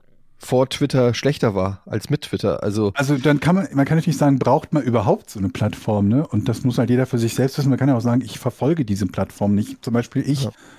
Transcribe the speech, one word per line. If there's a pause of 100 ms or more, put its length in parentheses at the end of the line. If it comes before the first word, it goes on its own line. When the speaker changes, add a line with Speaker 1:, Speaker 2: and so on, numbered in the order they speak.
(400)
Speaker 1:
vor
Twitter
schlechter
war
als
mit
Twitter.
Also
Speaker 2:
Also
dann
kann
man,
man
kann
natürlich
sagen,
braucht
man
überhaupt
so
eine
Plattform,
ne?
Und
das
muss
halt
jeder
für
sich
selbst
wissen.
Man
kann
ja
auch
sagen,
ich
verfolge
diese
Plattform
nicht.
Zum
Beispiel
ich
Speaker 1:
Ja. (280)